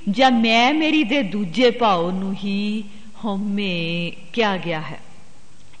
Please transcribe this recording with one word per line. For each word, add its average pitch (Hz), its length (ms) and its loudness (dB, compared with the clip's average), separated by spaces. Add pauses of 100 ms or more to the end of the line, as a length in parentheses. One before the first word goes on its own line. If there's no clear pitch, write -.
ਜਾਂ 254 220 6
ਮੈਂ 233 420 4
ਮੇਰੀ 311 300 2
ਦੇ 269 200 2
ਦੂਜੇ 208 480 2
ਭਾਵ 202 400 2
ਨੂੰ 190 220 -2
ਹੀ 202 500 -2 (420)
ਹਉਮੈ 190 840 -2 (220)
ਕਿਹਾ 208 240 2
ਗਿਆ 160 240 -4
ਹੈ। 147 180 -10 (800)